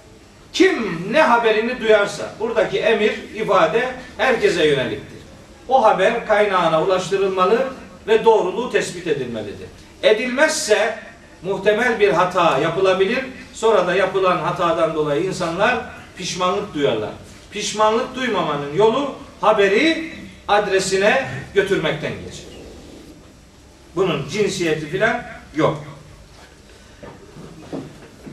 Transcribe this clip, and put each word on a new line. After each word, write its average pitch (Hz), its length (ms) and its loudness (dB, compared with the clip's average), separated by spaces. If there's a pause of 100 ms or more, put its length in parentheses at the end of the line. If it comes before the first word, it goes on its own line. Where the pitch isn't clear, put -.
(540)
kim 233 480 2 (100)
ne 302 100 4
haberini 226 600 2
duyarsa 214 480 2 (100)
buradaki 220 400 0
emir, 214 340 2 (220)
ifade 208 540 2 (280)
herkese 196 500 2
yöneliktir. 135 520 -2 (480)
O 254 160 4
haber 214 440 4
kaynağına 185 560 2
ulaştırılmalı 190 840 2 (400)
ve 220 180 4
doğruluğu 208 460 2
tespit 175 360 -4
edilmelidir. 117 600 -6 (360)
Edilmezse 240 1040 0 (360)
muhtemel 208 560 0
bir 196 120 4
hata 180 460 2
yapılabilir. 190 680 0 (280)
Sonra 202 340 2
da 180 80 0
yapılan 190 420 2
hatadan 165 580 -2
dolayı 151 280 0
insanlar 185 540 -2 (400)
pişmanlık 185 560 -4
duyarlar. 131 360 -2 (420)
Pişmanlık 220 640 0
duymamanın 151 600 -4
yolu 240 400 2 (260)
haberi 208 720 2 (340)
adresine 202 840 2 (240)
götürmekten 160 580 0
geçer. - 340 -14 (1500)
Bunun 170 340 -2
cinsiyeti 160 600 -2
filan 220 340 0 (320)
yok. - 280 0 (2500)